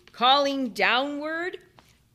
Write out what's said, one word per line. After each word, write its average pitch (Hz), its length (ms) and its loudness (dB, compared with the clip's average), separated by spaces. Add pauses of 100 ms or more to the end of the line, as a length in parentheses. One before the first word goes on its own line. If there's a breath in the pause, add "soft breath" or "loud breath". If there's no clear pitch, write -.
(120)
calling 269 560 2
downward 285 880 -2 (560 soft breath)